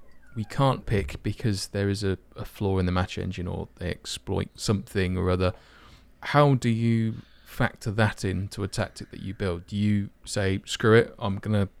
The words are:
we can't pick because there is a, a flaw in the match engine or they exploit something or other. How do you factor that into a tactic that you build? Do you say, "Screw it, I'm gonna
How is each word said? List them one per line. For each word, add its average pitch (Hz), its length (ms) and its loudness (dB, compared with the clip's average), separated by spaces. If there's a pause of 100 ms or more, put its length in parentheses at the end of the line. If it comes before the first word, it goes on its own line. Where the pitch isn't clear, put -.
(340)
we 113 100 -6
can't - 420 0
pick - 360 -2
because 104 460 -2
there 101 200 0
is 101 140 -2
a, 95 160 0 (180)
a - 80 -10
flaw 95 340 -2
in 90 80 4
the 90 60 0
match 92 260 0
engine 90 280 -6
or 90 300 -8
they 87 140 -6
exploit - 640 -4
something 98 640 0
or 90 140 0
other. 90 220 2 (680)
How 143 340 4
do 123 140 0
you 113 480 2 (280)
factor - 460 -4
that 104 340 0
into 95 380 -2
a 98 60 -2
tactic - 420 -6
that 82 100 -14
you 95 140 -8
build? 90 320 -4
Do 104 100 -6
you 104 320 2 (160)
say, 95 400 -2
"Screw - 320 6
it, - 220 6
I'm 98 180 -2
gonna 101 320 0 (120)